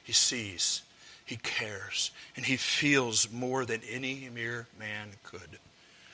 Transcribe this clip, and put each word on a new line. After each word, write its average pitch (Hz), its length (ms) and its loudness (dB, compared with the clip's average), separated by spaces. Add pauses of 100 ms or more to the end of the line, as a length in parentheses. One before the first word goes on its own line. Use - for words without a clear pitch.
he 123 80 -4
sees, 104 720 2 (420)
he 123 120 -6
cares, 104 760 -4 (260)
and 127 80 -6
he 127 120 4
feels 123 760 4
more 127 320 0
than 113 160 0 (100)
any 131 420 -4
mere 117 340 -6 (120)
man 107 300 -8 (160)
could. 95 340 -14 (560)